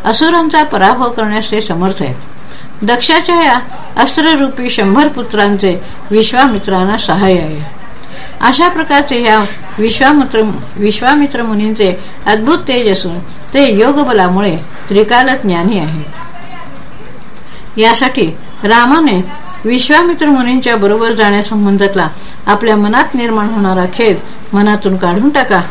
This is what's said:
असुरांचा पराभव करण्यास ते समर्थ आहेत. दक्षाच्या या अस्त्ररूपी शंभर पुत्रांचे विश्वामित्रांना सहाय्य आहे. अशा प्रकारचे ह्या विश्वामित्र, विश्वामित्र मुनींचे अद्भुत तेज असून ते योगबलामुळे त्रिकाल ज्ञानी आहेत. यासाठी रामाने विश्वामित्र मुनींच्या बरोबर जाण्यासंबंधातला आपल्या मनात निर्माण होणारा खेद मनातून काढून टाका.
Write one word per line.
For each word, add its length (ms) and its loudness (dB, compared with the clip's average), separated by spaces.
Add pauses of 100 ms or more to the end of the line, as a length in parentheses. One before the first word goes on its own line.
असुरांचा 580 2
पराभव 480 0
करण्यास 400 -4
ते 100 -2
समर्थ 420 -2
आहेत. 120 -4 (680)
दक्षाच्या 640 2
या 140 4 (380)
अस्त्ररूपी 720 0
शंभर 380 2
पुत्रांचे 760 0 (280)
विश्वामित्रांना 840 2
सहाय्य 440 2
आहे. 440 -6 (560)
अशा 280 2
प्रकारचे 540 0
ह्या 220 2 (340)
विश्वामित्र, 640 2 (340)
विश्वामित्र 680 0
मुनींचे 580 0 (260)
अद्भुत 320 2
तेज 320 0
असून 280 -2 (360)
ते 180 4
योगबलामुळे 840 2 (320)
त्रिकाल 400 4 (160)
ज्ञानी 340 0
आहेत. 260 -4 (1700)
यासाठी 480 2 (360)
रामाने 840 2 (200)
विश्वामित्र 640 2
मुनींच्या 500 2
बरोबर 360 2
जाण्यासंबंधातला 960 2 (380)
आपल्या 300 2
मनात 380 0
निर्माण 340 0
होणारा 360 0 (100)
खेद 220 2 (360)
मनातून 440 2
काढून 320 0
टाका. 320 2 (100)